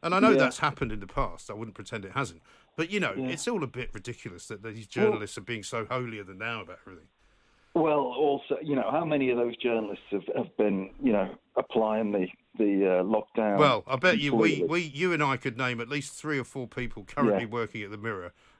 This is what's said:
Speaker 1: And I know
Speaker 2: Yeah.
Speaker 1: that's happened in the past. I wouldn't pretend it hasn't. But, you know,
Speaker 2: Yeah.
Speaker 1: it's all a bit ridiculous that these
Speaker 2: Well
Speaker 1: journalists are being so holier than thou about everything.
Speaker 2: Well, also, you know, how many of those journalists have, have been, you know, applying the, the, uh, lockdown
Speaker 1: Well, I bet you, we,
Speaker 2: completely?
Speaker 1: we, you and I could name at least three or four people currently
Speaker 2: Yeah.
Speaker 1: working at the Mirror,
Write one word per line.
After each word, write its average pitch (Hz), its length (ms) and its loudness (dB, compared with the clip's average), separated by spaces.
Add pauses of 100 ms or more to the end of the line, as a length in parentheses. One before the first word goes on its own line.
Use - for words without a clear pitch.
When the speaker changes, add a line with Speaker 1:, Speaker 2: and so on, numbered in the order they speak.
Speaker 1:
And 170 140 0
I 190 40 6
know 214 120 8
Speaker 2:
Yeah. - 60 8
Speaker 1:
that's 131 220 2
happened 131 340 0
in 101 80 -6
the 101 60 -12
past. 101 440 -4
I - 20 -10
wouldn't 110 220 -10
pretend 104 300 -10
it 92 80 -14
hasn't. 131 280 -4 (360)
But, 165 120 -2
you 202 120 0
know, 117 160 0
Speaker 2:
Yeah. 131 100 -2
Speaker 1:
it's 165 200 -4
all 214 160 -2
a 127 40 -4
bit 120 260 -8
ridiculous 101 540 -12
that 107 160 -10
these 110 320 -12
Speaker 2:
Well 196 120 4
Speaker 1:
journalists - 300 -2
are 110 40 -10
being 107 220 -8
so 113 220 -4
holier 117 380 -6
than 92 160 -16
thou 113 220 -6
about 92 240 -14
everything. 90 220 -18 (680)
Speaker 2:
Well, 156 260 4
also, 139 640 0
you 143 140 0
know, 107 140 2
how 160 160 2
many 143 240 2
of 120 80 4
those 120 200 0
journalists 110 540 -2
have, 98 120 -2 (120)
have - 220 -4
been, 98 340 2 (120)
you 127 100 6
know, 95 220 2 (200)
applying 110 560 0
the, 95 160 0 (300)
the, 98 420 4
uh, 92 40 2
lockdown 107 560 0
Speaker 1:
Well, 131 260 6
I 131 120 -2
bet 175 220 4
you, 143 140 0
we, 113 260 4
Speaker 2:
completely? 87 80 2
Speaker 1:
we, 156 300 -2
you 175 160 0
and 151 80 2
I 135 160 2
could 120 200 -6
name 123 240 -2
at 113 80 -6
least 143 240 -6
three 151 260 -4
or 123 60 -4
four 127 220 -10
people 117 360 -8
currently 107 400 2
Speaker 2:
Yeah. 110 60 -8
Speaker 1:
working 110 340 -6
at 101 80 -10
the 107 60 -10
Mirror, 101 360 -8 (260)